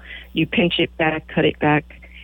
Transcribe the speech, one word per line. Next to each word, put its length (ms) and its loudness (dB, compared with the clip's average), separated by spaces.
you 140 0
pinch 320 0
it 180 -2
back, 300 -2
cut 160 0
it 160 0
back, 240 2